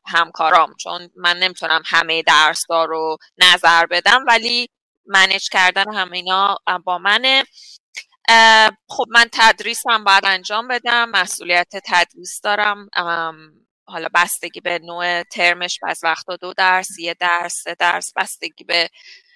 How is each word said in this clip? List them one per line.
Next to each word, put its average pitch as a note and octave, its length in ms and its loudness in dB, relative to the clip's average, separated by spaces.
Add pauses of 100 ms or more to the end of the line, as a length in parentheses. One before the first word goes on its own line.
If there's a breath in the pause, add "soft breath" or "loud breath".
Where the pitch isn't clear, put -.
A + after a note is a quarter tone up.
همکارام، E3 720 0
چون F3 360 -12
من F3 220 -2
نمی‌تونم F3 480 -2
همه E3 360 0
درس‌ها D#3+ 600 2
رو D#3+ 340 -6 (200 soft breath)
نظر F3 480 4
بدم، G3 400 0
ولی A#3 420 0 (380)
منیج F#3+ 420 0
کردن G3 460 0
همه F#3 220 -6
اینا، F#3+ 400 -2 (100)
ام، F3+ 160 -4
با F3+ 160 -4
منه. A#3+ 460 0 (840 loud breath)
اه، A3+ 400 8 (180)
خب - 200 -6
من A#3 240 4
تدریسم A3+ 720 0
باید G3 220 4
انجام G3 420 -4
بدم، A#3+ 420 -2
مسئولیت F3+ 580 -2 (160)
تدریس F3 560 -2
دارم. G#3 520 -2
ام، E3 600 -6 (320)
حالا E3 300 -10
بستگی F3 460 -2
به F3 180 -4
نوع F3 440 -4
ترمش، F3 600 -2
بعض E3 220 -6
وقتا E3 320 -4
دو F3+ 160 -12
درس، F#3 460 0
یه E3+ 160 -6
درس، F3 400 -4
سه F3 240 -10
درس، F3 380 -2
بستگی - 480 -8
به، E3+ 260 -2 (440 soft breath)